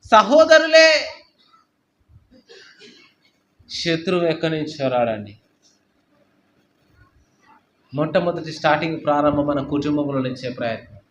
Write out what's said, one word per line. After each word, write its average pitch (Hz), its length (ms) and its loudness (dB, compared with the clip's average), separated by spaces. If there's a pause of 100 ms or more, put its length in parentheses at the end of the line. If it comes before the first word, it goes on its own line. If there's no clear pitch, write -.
(120)
సహోదరులే. 311 960 6 (2500)
శత్రువు 170 540 -4
ఎక్కడి 160 340 -2
నుంచో 151 300 -6
రాడండి. 110 500 -2 (2500)
మొట్టమొదటి 160 580 -4
స్టార్టింగ్ 156 520 -2
ప్రారంభం 147 440 0
మన 139 160 -4
కుటుంబంలో 143 580 -4
నుంచే 127 280 -8
ప్రయత్నం 120 500 -10 (120)